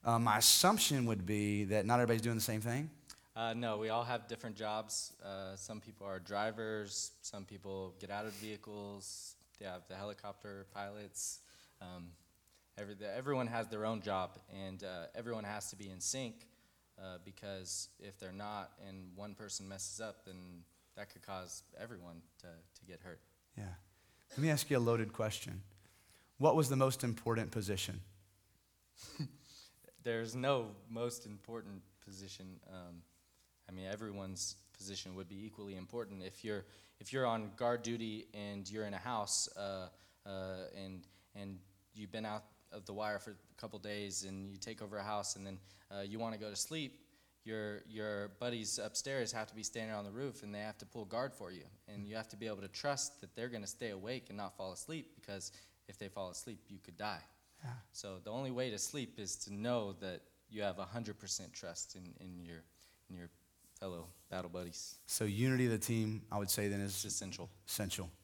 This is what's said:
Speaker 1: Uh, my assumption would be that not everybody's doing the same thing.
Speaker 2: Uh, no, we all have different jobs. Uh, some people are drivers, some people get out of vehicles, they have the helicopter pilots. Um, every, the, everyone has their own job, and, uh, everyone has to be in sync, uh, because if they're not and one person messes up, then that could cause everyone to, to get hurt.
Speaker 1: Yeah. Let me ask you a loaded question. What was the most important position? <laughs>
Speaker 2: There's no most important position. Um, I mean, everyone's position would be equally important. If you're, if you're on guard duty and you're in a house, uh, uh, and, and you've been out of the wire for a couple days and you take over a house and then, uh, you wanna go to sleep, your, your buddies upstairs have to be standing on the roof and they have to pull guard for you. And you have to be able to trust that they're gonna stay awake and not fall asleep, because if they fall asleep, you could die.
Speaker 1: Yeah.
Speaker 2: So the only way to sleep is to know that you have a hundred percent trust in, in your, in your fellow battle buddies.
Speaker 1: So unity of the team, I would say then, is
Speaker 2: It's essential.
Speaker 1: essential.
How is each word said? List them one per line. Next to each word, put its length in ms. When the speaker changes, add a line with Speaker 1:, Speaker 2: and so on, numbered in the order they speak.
Speaker 1:
Uh, 160
my 200
assumption 640
would 200
be 400
that 200
not 160
everybody's 220
doing 120
the 60
same 180
thing. 300
Speaker 2:
Uh, 200
no, 240
we 100
all 160
have 240
different 300
jobs. 560
Uh, 320
some 240
people 260
are 140
drivers, 920
some 240
people 540
get 100
out 160
of 80
vehicles, 1000
they 80
have 220
the 80
helicopter 760
pilots. 680
Um, 300
every, 180
the, 200
everyone 320
has 200
their 180
own 160
job, 380
and, 320
uh, 300
everyone 300
has 260
to 60
be 140
in 120
sync, 460
uh, 240
because 680
if 200
they're 140
not 380
and 280
one 200
person 340
messes 320
up, 240
then 380
that 160
could 100
cause 400
everyone 420
to, 80
to 380
get 160
hurt. 200
Speaker 1:
Yeah. 100
Let 80
me 100
ask 200
you 80
a 20
loaded 340
question. 480
What 180
was 140
the 60
most 280
important 480
position? 500
<laughs> 220
Speaker 2:
There's 320
no 320
most 360
important 560
position. 560
Um, 300
I 20
mean, 140
everyone's 720
position 400
would 140
be 160
equally 300
important. 480
If 200
you're, 220
if 140
you're 120
on 300
guard 280
duty 500
and 360
you're 160
in 80
a 60
house, 560
uh, 320
uh, 40
and, 300
and 240
you've 180
been 140
out 180
of 140
the 80
wire 260
for 120
a 300
couple 180
days 440
and 260
you 80
take 240
over 160
a 60
house 320
and 100
then, 140
uh, 100
you 180
wanna 180
go 120
to 60
sleep, 440
your, 440
your 420
buddies 400
upstairs 520
have 160
to 80
be 80
standing 320
on 80
the 80
roof 320
and 100
they 60
have 200
to 60
pull 200
guard 280
for 180
you. 120
And 200
you 80
have 140
to 80
be 100
able 140
to 60
trust 540
that 140
they're 140
gonna 180
stay 240
awake 380
and 80
not 200
fall 140
asleep, 480
because 320
if 120
they 80
fall 240
asleep, 280
you 140
could 140
die. 240
Speaker 1:
Yeah. 60
Speaker 2:
So 320
the 80
only 200
way 200
to 80
sleep 400
is 180
to 160
know 480
that 200
you 140
have 160
a 60
hundred 340
percent 340
trust 420
in, 240
in 260
your, 180
in 80
your 120
fellow 280
battle 200
buddies. 460
Speaker 1:
So 180
unity 400
of 60
the 60
team, 440
I 80
would 100
say 200
then, 120
is 120
Speaker 2:
It's 120
essential. 440
Speaker 1:
essential. 420